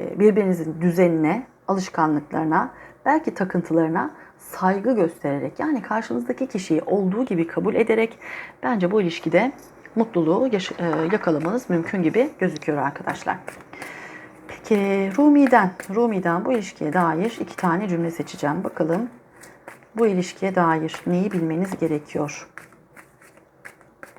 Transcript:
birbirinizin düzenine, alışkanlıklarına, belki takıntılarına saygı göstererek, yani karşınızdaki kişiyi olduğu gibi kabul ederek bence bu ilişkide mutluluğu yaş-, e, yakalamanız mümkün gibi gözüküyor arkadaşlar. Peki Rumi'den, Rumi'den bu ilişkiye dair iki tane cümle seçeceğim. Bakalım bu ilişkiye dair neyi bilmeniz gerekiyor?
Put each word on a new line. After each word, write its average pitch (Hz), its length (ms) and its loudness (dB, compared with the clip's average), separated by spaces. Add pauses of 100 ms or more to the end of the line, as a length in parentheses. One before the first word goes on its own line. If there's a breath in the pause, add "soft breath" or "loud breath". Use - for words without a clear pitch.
(200)
birbirinizin 185 600 4
düzenine, 175 680 4 (200)
alışkanlıklarına, 160 1040 0 (360 loud breath)
belki - 280 2
takıntılarına 170 800 0 (260 loud breath)
saygı 202 580 0
göstererek, 143 640 -2
yani 285 220 -2
karşınızdaki 240 680 -4
kişiyi 185 340 -2
olduğu 196 440 0
gibi 165 220 0
kabul 180 280 -2
ederek 226 440 2 (440 loud breath)
bence 190 280 0
bu 214 100 4
ilişkide 175 500 -2 (440)
mutluluğu 220 560 0
yaş-, 190 280 -4
e, 175 60 -4 (260)
yakalamanız 196 580 -2
mümkün 175 340 0
gibi 226 260 2 (100)
gözüküyor 151 380 -2
arkadaşlar. - 600 -4 (1120 loud breath)
Peki 196 680 0
Rumi'den, 269 540 6 (240)
Rumi'den 196 500 2
bu 262 80 0
ilişkiye 170 400 -4
dair 175 480 2
iki - 140 -10
tane 185 320 0
cümle 170 240 -2
seçeceğim. 151 520 -4
Bakalım 175 460 -2 (840 loud breath)
bu 226 120 4
ilişkiye 185 480 -2
dair 160 520 2
neyi 180 240 2
bilmeniz 170 460 -2
gerekiyor? 147 720 -4 (1700)